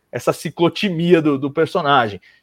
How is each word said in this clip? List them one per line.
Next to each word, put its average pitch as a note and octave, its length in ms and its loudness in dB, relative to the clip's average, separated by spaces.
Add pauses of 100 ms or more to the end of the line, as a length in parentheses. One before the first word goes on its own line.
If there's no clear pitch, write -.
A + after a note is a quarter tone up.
(120)
essa B2 200 -4
ciclotimia E3+ 920 0
do, D3 160 2
do C#3 140 -6
personagem, C#3+ 720 0 (220)